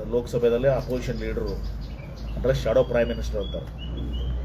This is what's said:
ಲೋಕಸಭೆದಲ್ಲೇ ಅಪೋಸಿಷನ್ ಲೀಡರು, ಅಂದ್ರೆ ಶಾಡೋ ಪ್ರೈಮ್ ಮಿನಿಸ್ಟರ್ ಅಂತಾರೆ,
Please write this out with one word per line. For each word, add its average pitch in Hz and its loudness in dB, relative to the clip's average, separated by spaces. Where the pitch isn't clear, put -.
ಲೋಕಸಭೆದಲ್ಲೇ 120 2
ಅಪೋಸಿಷನ್ 123 0
ಲೀಡರು, 110 -2
ಅಂದ್ರೆ 131 4
ಶಾಡೋ 127 4
ಪ್ರೈಮ್ 120 4
ಮಿನಿಸ್ಟರ್ 110 -2
ಅಂತಾರೆ, - -6